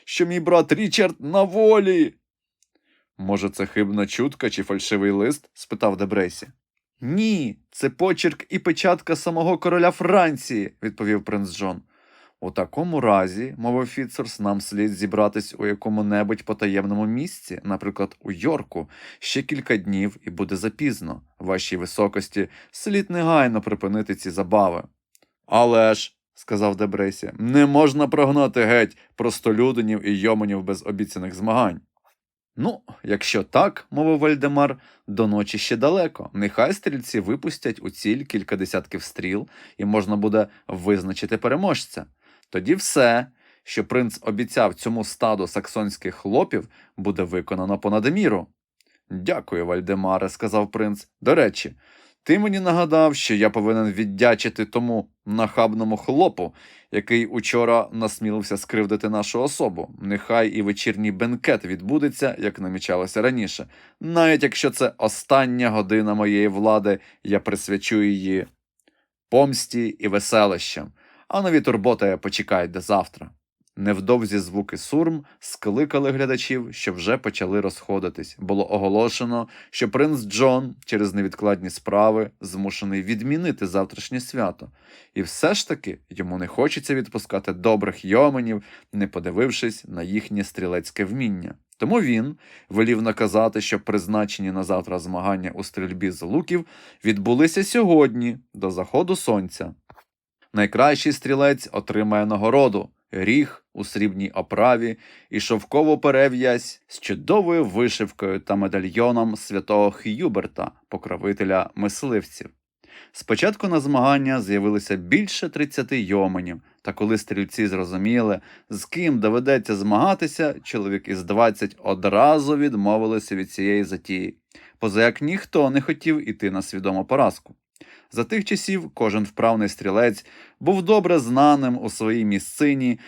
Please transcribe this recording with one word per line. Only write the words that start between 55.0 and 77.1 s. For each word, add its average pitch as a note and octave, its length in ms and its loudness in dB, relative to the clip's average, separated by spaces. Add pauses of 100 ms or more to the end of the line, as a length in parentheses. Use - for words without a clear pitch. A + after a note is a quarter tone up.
нахабному A2 720 0
хлопу, C3 580 0 (380)
який A#2 340 0
учора A#2 640 2
насмілився G#2+ 640 -4
скривдити G#2+ 520 -2
нашу G#2+ 340 -2
особу. A2 600 -4
Нехай G#2+ 460 0
і G#2 140 -4
вечірній G#2 480 -2
бенкет A#2 540 -2
відбудеться, A#2+ 760 -2
як G2+ 220 -6
намічалося F#2 600 -4
раніше. A#2+ 440 -2 (340)
Навіть D#3+ 420 2
якщо C#3 280 0
це - 280 0
остання B2 720 2
година G#2+ 440 2
моєї G#2 340 2
влади, G2+ 500 2 (260)
я G2 160 2
присвячу G2+ 640 -2
її F#2+ 440 0 (840)
помсті B2 560 2
і G#2 220 -4
веселищам, G2 840 0 (360)
а G3 140 -2
нові E3 180 4
турботи A2 560 2
почекають F#2 540 -2
до F2+ 100 -8
завтра". F#2 500 -2 (460)
Невдовзі G2+ 640 0
звуки F#2+ 380 -6
сурм D#3+ 480 -2 (160)
скликали C#3 720 -2
глядачів, C3 600 -2
що G2+ 220 -8
вже F2+ 260 -2